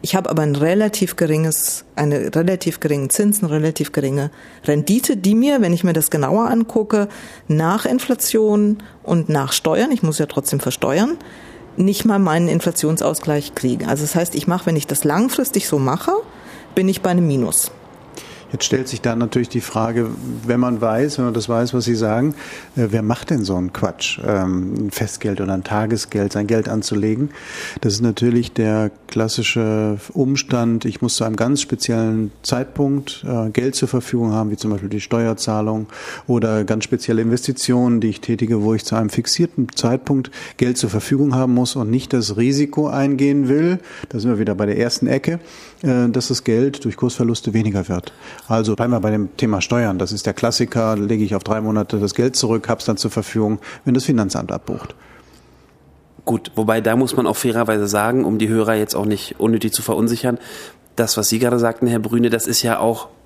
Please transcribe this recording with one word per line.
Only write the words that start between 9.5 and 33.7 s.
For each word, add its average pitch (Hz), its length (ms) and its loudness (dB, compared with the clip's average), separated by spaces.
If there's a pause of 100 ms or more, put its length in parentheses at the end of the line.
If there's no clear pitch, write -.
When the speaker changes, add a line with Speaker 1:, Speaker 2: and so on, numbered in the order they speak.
Speaker 1:
Steuern, 190 380 2
ich 233 120 0
muss 156 160 0
ja 156 60 2
trotzdem 143 340 -2
versteuern, 196 580 0 (600)
nicht 196 260 0
mal 202 160 4
meinen 170 300 2
Inflationsausgleich 156 1040 0
kriege. - 320 -2
Also 139 160 -2
das 151 120 -4
heißt, 175 200 0
ich - 120 -2
mache, 180 180 0
wenn 165 100 2
ich 147 100 -2
das - 200 -4
langfristig 202 640 0
so 147 100 2
mache, 135 320 0 (640)
bin 190 140 4
ich 190 120 0
bei 185 100 2
einem 175 140 4
Minus. 131 460 0 (800)
Speaker 2:
Jetzt - 140 -4
stellt 131 220 2
sich 110 120 -8
da 117 160 0
natürlich 120 340 0
die 117 120 -2
Frage, 113 460 -2 (360)
wenn 120 160 2
man 120 220 0
weiß, 120 380 0
wenn 123 60 2
man 113 100 0
das 110 120 -2
weiß, 120 280 0
was 120 100 0
Sie 120 80 0
sagen, 113 400 0 (420)
äh, 117 140 2
wer 110 140 0
macht 110 260 -2
denn 131 140 0
so 95 120 -2
einen 90 180 -2
Quatsch, - 520 -4
ähm, 92 600 0
ein - 20 -4
Festgeld 101 500 -4
oder 95 140 -2
ein 95 100 -2
Tagesgeld, 107 680 -2
sein 104 140 -2
Geld 110 200 0
anzulegen? 110 640 -2 (520)
Das 139 120 2
ist 107 80 -2
natürlich 120 500 2
der 107 380 2 (180)
klassische 107 920 0 (160)
Umstand, 123 680 0
ich 107 140 -4
muss 120 180 0
zu 113 80 0
einem 110 100 -2
ganz 127 260 0
speziellen 113 680 -2 (100)
Zeitpunkt, 139 840 -2
äh, 113 280 -2
Geld 127 240 0